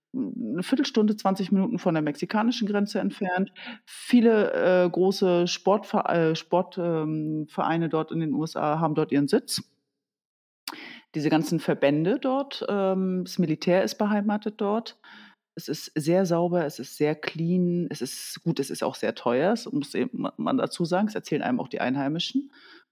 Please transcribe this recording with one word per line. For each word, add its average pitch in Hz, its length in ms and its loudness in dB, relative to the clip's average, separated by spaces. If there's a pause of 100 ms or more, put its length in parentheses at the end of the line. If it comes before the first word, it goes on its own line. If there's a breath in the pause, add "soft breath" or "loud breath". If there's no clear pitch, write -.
(120)
eine - 500 -4
Viertelstunde, 220 540 2
zwanzig 190 360 0
Minuten 190 260 2
von 175 160 0
der 156 80 2
mexikanischen 214 640 -2
Grenze 202 320 0
entfernt. 190 540 -2 (340 loud breath)
Viele, 226 680 4 (320)
äh, 175 60 2
große 180 560 2
Sportver-, 202 640 0
äh, 165 240 4
Sport-, 180 440 0
ähm, 156 680 -2
Vereine 160 400 0
dort 160 220 -2
in 165 80 -2
den 156 140 0
U 147 100 0
S 160 140 -4
A 151 240 0
haben 156 160 2
dort 156 160 0
ihren 143 160 2
Sitz. - 340 0 (1500 loud breath)
Diese 156 160 2
ganzen 156 300 2
Verbände 156 580 2
dort, 277 500 -2
ähm, 190 560 0
das - 140 -12
Militär 175 460 2
ist - 140 -4
beheimatet 208 580 0
dort. 214 420 -4 (560 loud breath)
Es - 140 -14
ist - 280 -8
sehr 165 280 2
sauber, 170 400 2
es 143 140 -6
ist - 180 -12
sehr 151 200 0
clean, 175 720 0
es 147 100 -8
ist, - 440 -10
gut, 165 160 0
es 139 100 -2
ist - 140 -4
auch 135 100 -2
sehr - 220 -4
teuer, 131 340 0
das 226 200 -4
muss 143 240 -4
eben - 280 -4
ma-, - 140 -6
man - 200 -2
dazu - 280 -2
sagen, 180 240 0
es 208 80 -6
erzählen - 260 -4
einem - 160 0
auch - 100 -6
die - 120 -6
Einheimischen. 143 720 -2 (400 loud breath)